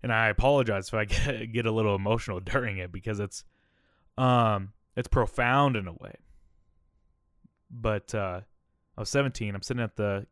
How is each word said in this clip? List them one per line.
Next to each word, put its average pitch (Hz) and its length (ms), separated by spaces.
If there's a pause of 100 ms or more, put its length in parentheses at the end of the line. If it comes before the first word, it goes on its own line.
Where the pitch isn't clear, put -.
And 120 100
I 110 140
apologize 110 600
if - 40
I 107 120
<laughs> - 0
get, 113 460
get 113 140
a 113 60
little 110 240
emotional 101 440
during 104 380
it 90 140
because 104 280
it's, 101 240 (760)
um, 113 560 (220)
it's 123 120
profound 131 680
in 95 120
a 82 60
way. - 220 (1500)
But, 110 440
uh, 95 280 (560)
I - 40
was 104 80
seventeen. 127 460
I'm 98 60
sitting 123 220
at 107 140
the 101 340